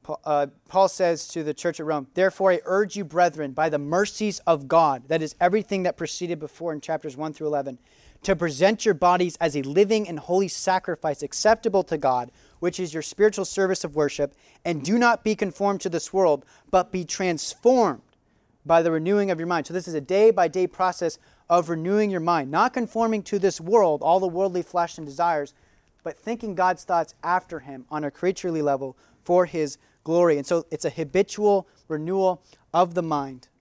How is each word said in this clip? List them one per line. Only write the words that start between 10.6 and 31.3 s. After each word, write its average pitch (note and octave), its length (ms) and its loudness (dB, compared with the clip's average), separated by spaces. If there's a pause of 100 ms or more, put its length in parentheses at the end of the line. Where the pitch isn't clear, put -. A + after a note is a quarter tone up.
acceptable G3 640 2
to D#3+ 140 -4
God, B2+ 340 0 (280)
which F3 200 -4
is E3+ 140 -6
your D#3 100 -6
spiritual G3+ 400 2
service F#3+ 400 0
of D3+ 140 -6
worship, C#3+ 360 0 (300)
and E3 180 -2
do F#3 160 0
not A#3+ 280 2
be G#3+ 100 2
conformed G3 460 -2
to F#3 80 -4
this E3 240 -6
world, E3 320 2 (260)
but F#3 180 2
be F#3 140 -4
transformed F#3 1000 0 (640)
by E3 160 6
the E3 100 2
renewing G3 380 0
of E3 100 -2
your E3+ 80 -6
mind." E3+ 200 -2
So E3 60 -12
this F3+ 160 -6
is E3 40 -8
a D#3 60 -2
day-by-day F#3 680 4
process F3+ 520 -2 (300)
of E3+ 180 2
renewing F#3 420 0
your F3+ 120 -4
mind, D#3+ 280 0
not G3 240 2
conforming A3+ 500 -2
to G3+ 160 -4
this F#3 200 0
world, E3+ 420 4
all E3+ 200 4
the F#3+ 80 -2
worldly F3+ 320 -2
flesh E3+ 360 -4
and D#3+ 80 -12
desires, D3 480 -2 (480)
but - 160 -10
thinking A3+ 380 -8
God's F#3 300 0
thoughts E3+ 280 -2 (100)
after E3+ 360 -4
him C3 320 -16
on D3+ 140 -6
a C#3 60 -4
creaturely F3 500 -4
level C#3 340 -2 (260)
for F3+ 240 4
his D#3 320 -4 (280)
glory. E3 320 4
And C#3 100 -8
so E3+ 240 0
it's D#3+ 140 -8
a D#3 40 0
habitual G3 800 0 (220)